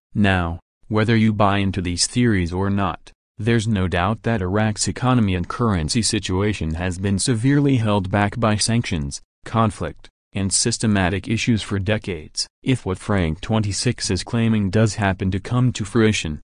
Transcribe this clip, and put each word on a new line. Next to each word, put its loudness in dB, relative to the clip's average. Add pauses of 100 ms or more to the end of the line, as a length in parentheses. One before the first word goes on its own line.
(140)
Now, 2 (260)
whether 2
you 4
buy 2
into -2
these -2
theories 2
or -2
not, -4 (280)
there's 0
no 0
doubt 0
that -2
Iraq's 0
economy 2
and -2
currency 0
situation -2
has -4
been 0
severely 2
held 0
back 0
by 2
sanctions, -2 (240)
conflict, -2 (240)
and -2
systematic 0
issues 0
for -4
decades. -4 (140)
If -2
what -2
Frank 0
twenty-six -2
is -2
claiming 0
does 2
happen 0
to -2
come 0
to -6
fruition 2